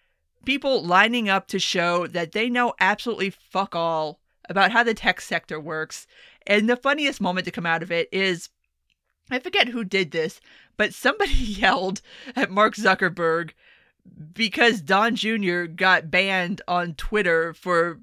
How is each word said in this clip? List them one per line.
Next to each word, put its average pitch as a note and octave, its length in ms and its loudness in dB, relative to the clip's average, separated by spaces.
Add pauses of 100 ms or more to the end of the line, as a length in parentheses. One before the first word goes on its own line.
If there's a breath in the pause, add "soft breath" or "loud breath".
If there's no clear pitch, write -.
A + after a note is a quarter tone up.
(460)
people C4+ 380 0
lining G#3 460 2
up F#3+ 200 0
to G3 100 -4
show F3 480 0
that E3+ 240 -6
they A3+ 180 -2
know A#3+ 300 0
absolutely G3 500 0
fuck - 460 -6
all E3 440 -2 (300)
about G3 220 4
how A#3+ 100 4
the A#3 140 2
tech - 260 -2
sector - 380 -8
works. D#3+ 480 -10 (400 soft breath)
And G#3 200 4
the A#3+ 80 4
funniest C#4 460 -2
moment F3+ 240 -2
to F3 60 -6
come E3+ 160 -6
out E3 160 0
of E3+ 80 -8
it E3+ 200 0
is, F#3 380 -2 (800)
I B3+ 80 -4
forget F4+ 300 0
who A#3 160 -6
did F#3 280 -2
this, D#3+ 300 -4 (360 soft breath)
but G#3+ 160 0
somebody G4 400 0
<laughs> - 0 -
yelled G3+ 680 2 (340 loud breath)
at A3 140 0
Mark F#3+ 260 2
Zuckerberg E3+ 760 0 (840 soft breath)
because A3+ 480 2
Don G3 340 2
Junior F#3+ 520 -2
got E3 420 2
banned F#3 580 0
on F3 280 -2
Twitter E3+ 580 0
for E3+ 500 0